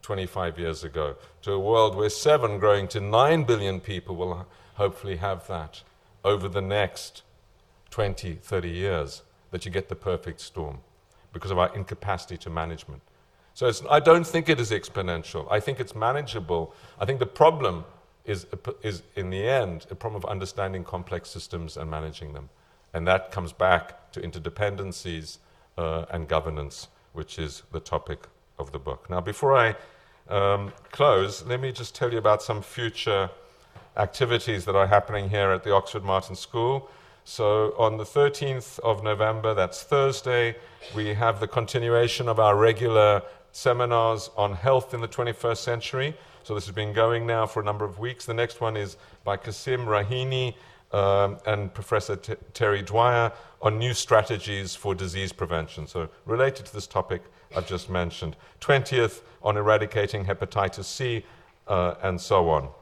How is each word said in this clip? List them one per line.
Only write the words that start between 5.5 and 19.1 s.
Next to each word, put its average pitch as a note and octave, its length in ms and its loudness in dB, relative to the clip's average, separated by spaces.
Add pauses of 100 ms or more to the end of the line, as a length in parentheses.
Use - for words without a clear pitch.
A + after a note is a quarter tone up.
over G2+ 240 2
the F#2+ 120 -2
next F#2+ 640 -2 (680)
twenty, G2 440 -4
thirty F2 360 -4
years, E2+ 520 -4 (280)
that F2+ 140 -8
you G2 60 -10
get F#2+ 180 -4
the F#2 60 -6
perfect F2 460 -6
storm D2 380 -10 (540)
because F#2+ 180 -8
of F2+ 80 0
our F2+ 160 4
incapacity G2 640 -6
to E2+ 140 -14
management. D#2+ 520 -8 (520)
So B2+ 140 0
it's, A#2 200 -2
I D3 120 6
don't E3 260 8
think E3 220 -2
it D3+ 100 4
is A2+ 140 -2
exponential. F2 760 -4
I G#2+ 100 2
think C3+ 180 -6
it's - 160 -8
manageable. A2 800 -2 (240)
I G2+ 60 -2
think B2+ 160 -2
the B2+ 60 0
problem C3 580 2 (400)
is, G2 220 -6 (360)
is G2 200 -6 (120)